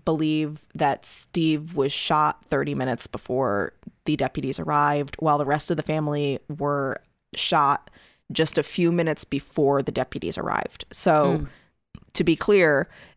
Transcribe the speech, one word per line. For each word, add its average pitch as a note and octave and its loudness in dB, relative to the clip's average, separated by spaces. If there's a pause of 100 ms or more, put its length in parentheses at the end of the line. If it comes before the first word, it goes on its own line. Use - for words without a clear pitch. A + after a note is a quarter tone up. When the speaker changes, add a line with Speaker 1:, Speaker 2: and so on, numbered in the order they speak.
Speaker 1:
believe D#3 -2
that C#3 -2
Steve D#3+ -2
was C#3+ 0
shot D3+ 0
thirty C#3+ -2
minutes C3 -2
before A2+ -2 (320)
the D3+ 0
deputies D3 -4
arrived, D3 0
while D3+ 2
the D3 -2
rest D3 0
of E3 0
the D#3 -4
family D3 -2 (180)
were C#3+ -2 (360)
shot C#3+ 2 (400)
just - 0
a D3 4
few E3+ 0
minutes E3 0
before C#3 0
the - -4
deputies - -4
arrived. - -4
So, D3+ 4
Speaker 2:
Mm. C#3+ -6 (640)
Speaker 1:
to F#3+ 0
be D#3+ 4
clear, E3 4 (280)